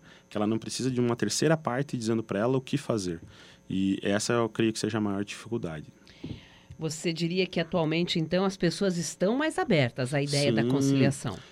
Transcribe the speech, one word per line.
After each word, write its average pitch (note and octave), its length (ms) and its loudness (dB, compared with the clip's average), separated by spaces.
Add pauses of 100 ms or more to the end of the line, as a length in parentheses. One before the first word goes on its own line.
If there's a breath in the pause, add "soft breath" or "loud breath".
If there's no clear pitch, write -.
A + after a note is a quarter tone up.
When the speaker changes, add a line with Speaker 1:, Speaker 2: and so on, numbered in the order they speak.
(280 loud breath)
Speaker 1:
Que - 80 -14
ela G#2 120 0
não A2+ 100 0
precisa A#2+ 320 -4
de B2 100 -2
uma A#2+ 160 2
terceira C#3+ 400 2
parte C#3+ 400 -4
dizendo A2+ 280 0
pra G2 160 -2
ela B2+ 180 2
o B2+ 40 0
que C#3 180 -2
fazer. F#2 420 -2 (480 loud breath)
E F#2+ 320 0
essa G2+ 320 0
eu A#2 160 2
creio A2 240 0
que - 60 -6
seja A2 180 -2
a G#2+ 40 0
maior G2+ 220 -2
dificuldade. F2 640 -8 (960 loud breath)
Speaker 2:
Você D#3+ 340 -4
diria E3+ 320 0
que F3+ 140 -4
atualmente, E3 580 0
então, F3 260 0
as F#3+ 140 0
pessoas F3+ 400 2
estão F#3 400 0
mais D#4 220 0
abertas C#3+ 560 2
à C#3+ 60 4
ideia C#3+ 300 2
da A2+ 120 2
Speaker 1:
Sim. A#2+ 60 2
Speaker 2:
conciliação? C3+ 680 2 (140)